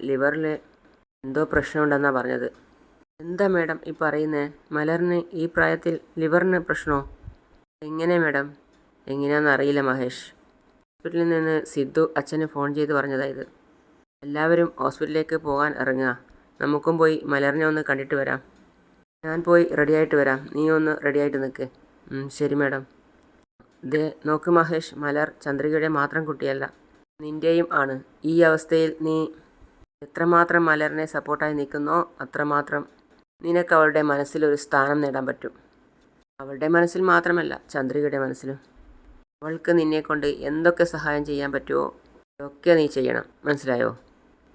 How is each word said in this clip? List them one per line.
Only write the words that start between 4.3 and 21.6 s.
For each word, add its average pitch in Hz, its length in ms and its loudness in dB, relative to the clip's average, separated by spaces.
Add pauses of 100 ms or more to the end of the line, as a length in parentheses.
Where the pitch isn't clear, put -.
മലറിന് 165 520 0 (100)
ഈ 160 120 -4
പ്രായത്തിൽ 165 540 0 (180)
ലിവറിന് 175 420 2
പ്രശ്നമോ?" 151 580 -4 (680)
"എങ്ങനെ 165 360 0
മാഡം?" 147 360 0 (520)
"എങ്ങനെയാണെന്നറിയില്ല 143 760 2
മഹേഷ്. 131 420 -2 (520)
ഹോസ്പിറ്റലിൽ 170 540 -4
നിന്ന് 160 360 0
സിദ്ധു 147 520 0
അച്ഛന് 156 280 -2
ഫോൺ 143 300 -4
ചെയ്ത് 151 180 -2
പറഞ്ഞതാ 139 320 -2
ഇത്. - 220 -10 (760)
എല്ലാവരും 160 560 2
ഹോസ്പിറ്റലിലേക്ക് 156 560 -4
പോകാൻ 147 440 -2
ഇറങ്ങുക, 131 400 -2 (420)
നമുക്കും 147 360 0
പോയി 160 280 2
മലറിനെ 143 400 0
ഒന്ന് 156 240 0
കണ്ടിട്ട് 135 260 -4
വരാം." 135 380 -4 (720)
ഞാൻ 165 180 -4
പോയി 170 200 6
റെഡിയായിട്ട് 151 520 2
വരാം. 139 400 2
നീ 156 140 2
ഒന്ന് 156 360 2
റെഡിയായിട്ട് 143 380 0
നിൽക്ക്. 131 240 -8 (440)